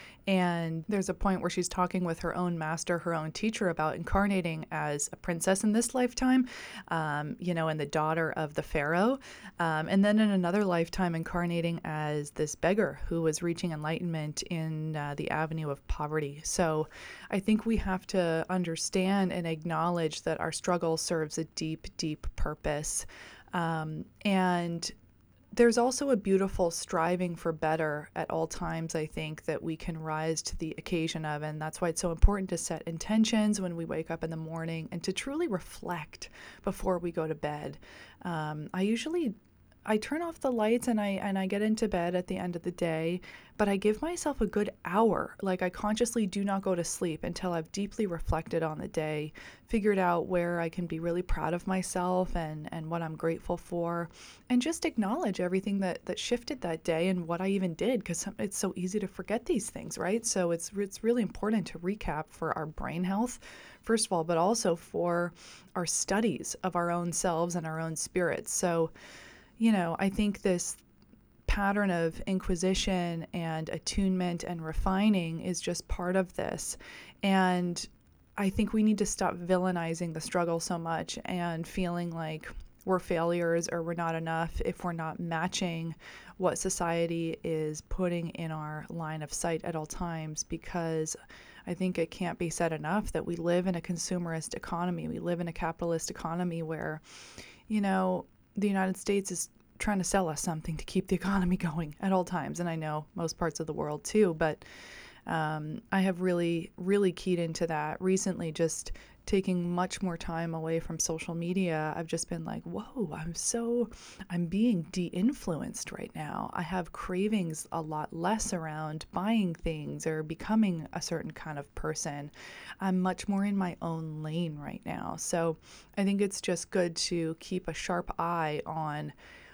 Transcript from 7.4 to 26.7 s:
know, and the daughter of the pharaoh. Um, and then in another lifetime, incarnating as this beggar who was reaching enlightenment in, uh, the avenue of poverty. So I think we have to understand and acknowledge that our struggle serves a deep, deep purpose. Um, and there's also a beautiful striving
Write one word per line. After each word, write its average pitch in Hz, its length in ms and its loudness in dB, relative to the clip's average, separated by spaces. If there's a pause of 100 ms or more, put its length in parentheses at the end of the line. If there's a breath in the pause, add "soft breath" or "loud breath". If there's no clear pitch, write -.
know, 160 140 2
and 156 100 0
the 147 80 0
daughter 156 460 2
of 151 200 -2
the - 80 -2
pharaoh. 170 560 2 (420 loud breath)
Um, 160 280 2
and 196 180 6
then 208 140 6
in 214 100 6
another 185 340 4
lifetime, 175 520 2
incarnating 170 680 0
as 151 480 -2
this 151 220 -2
beggar 170 540 2
who 165 160 0
was 156 180 2
reaching 170 300 0
enlightenment 156 720 -2
in, 156 520 -2
uh, 147 200 -2
the - 160 -2
avenue 156 400 0
of - 160 -8
poverty. 151 560 -2
So 156 460 2 (420 loud breath)
I 202 80 2
think 214 260 2
we 226 120 2
have 185 300 0
to 165 440 2
understand 185 840 2
and 170 140 -2
acknowledge 165 760 0
that 160 160 0
our 160 120 0
struggle 170 460 2
serves 160 420 0
a 160 60 0
deep, 160 420 -6 (100)
deep 151 380 -2
purpose. 151 720 -2 (460 loud breath)
Um, 160 520 -2 (200)
and 180 680 4 (600)
there's 233 280 8
also 262 320 4
a 247 40 6
beautiful 190 540 4
striving 175 640 2